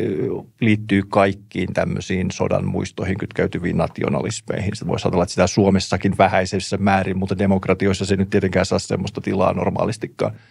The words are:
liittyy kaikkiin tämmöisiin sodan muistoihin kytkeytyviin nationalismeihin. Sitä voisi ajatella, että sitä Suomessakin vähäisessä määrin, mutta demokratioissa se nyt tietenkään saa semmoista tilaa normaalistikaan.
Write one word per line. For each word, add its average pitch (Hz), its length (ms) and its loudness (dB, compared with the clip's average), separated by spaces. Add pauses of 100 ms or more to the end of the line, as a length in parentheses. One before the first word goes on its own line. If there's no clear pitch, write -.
(600)
liittyy 104 480 2
kaikkiin 95 640 0
tämmöisiin 92 580 -2
sodan 92 340 -2
muistoihin 95 540 -4
kytkeytyviin 87 580 -2
nationalismeihin. - 960 -2
Sitä - 120 -10
voisi - 220 -2
ajatella, 87 140 2
että - 120 -4
sitä 92 120 4
Suomessakin 95 720 2
vähäisessä 95 580 2
määrin, 95 420 2
mutta 95 200 -2
demokratioissa 95 680 2
se 98 120 2
nyt 98 140 0
tietenkään 95 360 2
saa 95 120 0
semmoista 98 420 -4
tilaa 95 320 0
normaalistikaan. 92 800 -2 (180)